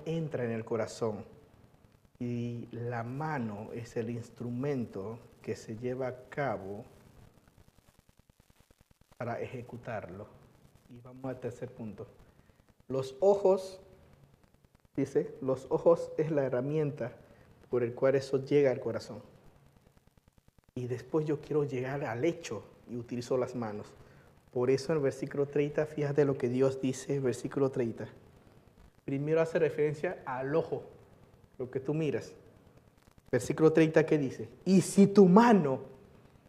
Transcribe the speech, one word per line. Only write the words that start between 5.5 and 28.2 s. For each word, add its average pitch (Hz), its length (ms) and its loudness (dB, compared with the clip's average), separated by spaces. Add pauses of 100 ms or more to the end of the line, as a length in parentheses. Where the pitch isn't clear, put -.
se 113 220 -12
lleva 127 300 -4
a 120 80 -8 (140)
cabo 104 540 -6 (2250)
para 117 220 -6
ejecutarlo. 110 880 -12 (600)
Y 120 100 -20
vamos 127 260 -16
al 131 140 -8
tercer 120 300 -8
punto. 110 380 -12 (800)
Los 131 320 -6
ojos, 196 640 4 (1120)
dice, 147 460 -2
los 131 280 -4
ojos 165 480 2
es 156 140 -2
la 143 120 0
herramienta 135 680 -2 (580)
por 123 140 0
el 117 100 -2
cual 135 220 2
eso 135 280 -2
llega 139 280 4
al 123 80 -2
corazón. 113 420 -6 (1500)
Y 123 120 -4
después 127 380 -2
yo 151 160 0
quiero 147 240 0
llegar 131 380 -4
al 120 220 -2
hecho 165 380 -4 (260)
y 113 60 -8
utilizo 120 420 -4
las 120 180 -2
manos. 107 320 -6 (640)
Por 123 180 2
eso 135 220 2
en 160 60 2
el 147 60 0
versículo 139 440 -2
treinta, 147 380 0
fíjate 147 400 0
lo 139 120 0
que 123 120 -2
Dios 131 320 2
dice, 131 380 -2
versículo 131 500 0
treinta. 117 380 -4 (960)